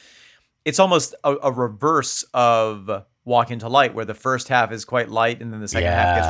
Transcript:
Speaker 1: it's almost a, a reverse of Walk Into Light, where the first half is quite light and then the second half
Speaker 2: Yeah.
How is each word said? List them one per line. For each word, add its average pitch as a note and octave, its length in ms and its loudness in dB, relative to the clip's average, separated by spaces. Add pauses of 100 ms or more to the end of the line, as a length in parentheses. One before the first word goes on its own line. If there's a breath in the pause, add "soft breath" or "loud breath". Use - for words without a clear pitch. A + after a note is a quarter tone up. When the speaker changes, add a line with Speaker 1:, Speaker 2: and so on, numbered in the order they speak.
(640 soft breath)
Speaker 1:
it's D#3 140 -2
almost F3+ 340 4 (100)
a, C#3+ 200 2
a C#3 80 2
reverse B2 720 -2 (100)
of A2 680 0 (200)
Walk A#2+ 280 2
Into A#2 180 -8
Light, B2+ 240 4
where A2+ 100 -6
the G#2+ 120 -8
first C3 320 -4
half A#2 240 2
is A2 120 -10
quite A#2+ 260 -2
light A2+ 340 0
and A2+ 100 -10
then G#2+ 80 -10
the G2+ 60 -10
second F2 240 -2
half F2 260 2
Speaker 2:
Yeah. E2+ 120 2